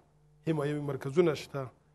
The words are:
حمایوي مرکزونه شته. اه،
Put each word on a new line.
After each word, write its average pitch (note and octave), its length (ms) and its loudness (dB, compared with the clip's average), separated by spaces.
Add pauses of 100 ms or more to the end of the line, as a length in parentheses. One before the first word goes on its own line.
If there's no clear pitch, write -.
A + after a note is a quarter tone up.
(480)
حمایوي D3 320 0
مرکزونه C#3+ 540 2
شته. - 240 -8
اه، C3 100 -6 (260)